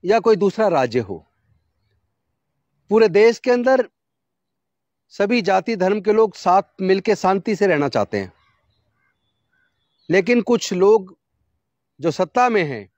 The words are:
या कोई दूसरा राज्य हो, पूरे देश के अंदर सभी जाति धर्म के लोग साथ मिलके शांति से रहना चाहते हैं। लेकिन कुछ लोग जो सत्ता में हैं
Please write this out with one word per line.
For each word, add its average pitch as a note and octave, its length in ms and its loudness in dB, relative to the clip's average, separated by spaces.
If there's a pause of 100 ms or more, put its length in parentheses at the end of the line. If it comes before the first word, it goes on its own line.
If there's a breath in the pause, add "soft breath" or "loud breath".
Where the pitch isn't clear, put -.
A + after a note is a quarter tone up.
या G3+ 160 2
कोई A3 160 2
दूसरा G3+ 320 -2
राज्य C3 320 0
हो, F#2+ 260 -10 (1700)
पूरे A3 180 4
देश A3 300 2
के B3+ 120 -2
अंदर B3 360 0 (1300)
सभी G#3+ 280 -2
जाति F#3+ 340 -2
धर्म F#3+ 260 -2
के G#3 120 0
लोग A3 220 2
साथ F#3+ 280 0 (180)
मिलके F#3+ 340 0
शांति F#3+ 400 -2
से G3+ 120 0
रहना D3 220 0
चाहते G#2 300 -2
हैं। F#2 120 -10 (1800)
लेकिन G3 320 0
कुछ - 320 -4
लोग F#3+ 420 0 (840)
जो D#3 120 -4
सत्ता B3 380 -2
में G#3 140 0
हैं A#2 340 -10